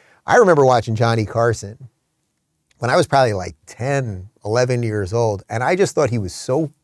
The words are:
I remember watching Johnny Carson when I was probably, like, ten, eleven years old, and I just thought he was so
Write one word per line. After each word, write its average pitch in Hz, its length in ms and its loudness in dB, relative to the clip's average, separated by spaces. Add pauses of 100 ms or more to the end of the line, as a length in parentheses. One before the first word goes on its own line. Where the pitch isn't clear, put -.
(260)
I - 100 0
remember 175 300 6
watching 117 300 2
Johnny 113 300 0
Carson 113 640 -4 (920)
when 120 120 -2
I 156 60 4
was 175 100 2
probably, 131 240 4
like, 92 240 -8 (100)
ten, 117 600 -6 (160)
eleven 120 400 0
years 107 300 -4
old, 110 340 -2
and 117 160 -6
I 170 140 0
just 190 180 -2
thought 143 140 0
he 120 80 -4
was 95 160 -6
so 143 360 -4 (140)